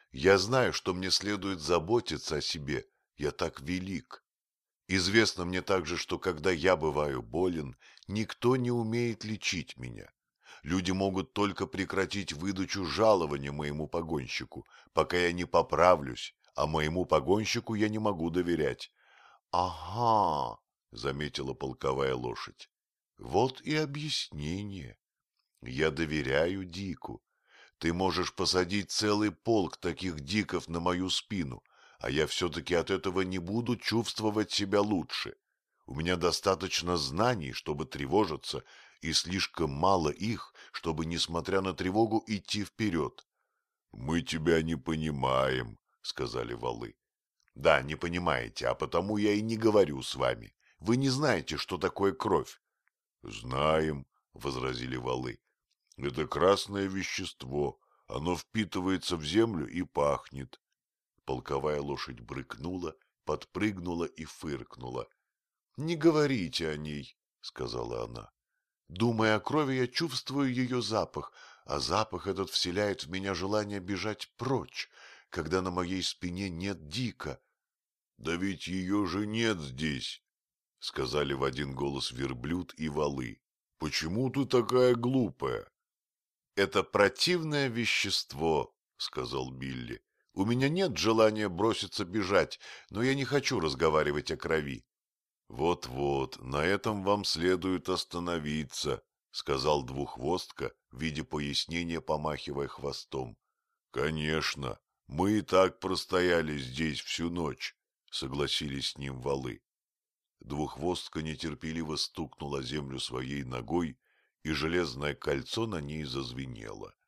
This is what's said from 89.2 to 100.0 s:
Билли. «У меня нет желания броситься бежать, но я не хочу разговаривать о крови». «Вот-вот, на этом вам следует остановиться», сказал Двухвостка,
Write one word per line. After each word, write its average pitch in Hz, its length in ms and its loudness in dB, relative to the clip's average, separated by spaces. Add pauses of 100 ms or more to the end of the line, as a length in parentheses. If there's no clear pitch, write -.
Билли. 64 520 -8 (320)
«У 98 100 0
меня 127 240 4
нет 165 280 0
желания 107 520 6
броситься 98 560 0
бежать, 92 560 2 (300)
но 104 120 -2
я 131 120 2
не 139 100 -2
хочу 135 340 0
разговаривать 76 720 2
о 76 60 -2
крови». 73 480 -2 (640)
«Вот-вот, 67 920 0
на 69 240 0
этом 101 380 0
вам 101 220 2
следует 90 640 0
остановиться», 78 1120 -4 (300)
сказал 71 500 2
Двухвостка, 65 920 -4 (180)